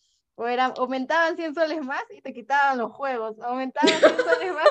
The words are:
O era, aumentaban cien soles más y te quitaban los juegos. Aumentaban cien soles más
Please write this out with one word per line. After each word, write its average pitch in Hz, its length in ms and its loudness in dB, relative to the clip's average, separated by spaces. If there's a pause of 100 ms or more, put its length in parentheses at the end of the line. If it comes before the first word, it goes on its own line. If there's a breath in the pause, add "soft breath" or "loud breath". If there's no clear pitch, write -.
(360)
O 233 120 -6
era, 247 200 0
aumentaban 262 680 0
cien 320 180 -6
soles 311 280 -2
más 285 280 -6
y - 100 -20
te 269 120 -12
quitaban 269 460 2
los 220 140 -4
juegos. 220 480 -4
Aumentaban 262 640 2
cien - 200 4
soles 392 300 0
más 311 180 2